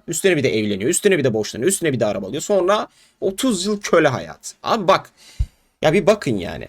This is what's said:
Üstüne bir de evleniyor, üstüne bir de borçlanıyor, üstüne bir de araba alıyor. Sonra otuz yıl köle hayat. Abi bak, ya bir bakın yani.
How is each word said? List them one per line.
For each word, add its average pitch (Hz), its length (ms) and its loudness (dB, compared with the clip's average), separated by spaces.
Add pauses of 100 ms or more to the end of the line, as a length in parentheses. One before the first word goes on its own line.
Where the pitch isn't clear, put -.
Üstüne 175 300 0
bir 139 60 0
de 113 160 2
evleniyor, 104 300 -2
üstüne 185 280 2
bir 139 60 2
de 123 100 2
borçlanıyor, 110 360 -2
üstüne 165 240 0
bir 120 60 -2
de 113 60 0
araba 101 220 -4
alıyor. 135 140 -8
Sonra 202 460 0 (340)
otuz 196 440 -2
yıl 208 160 -4
köle 165 260 4
hayat. 82 560 -6
Abi 196 240 -2
bak, - 220 2 (720)
ya 156 120 2
bir 185 140 2
bakın 196 300 2
yani. 85 320 -8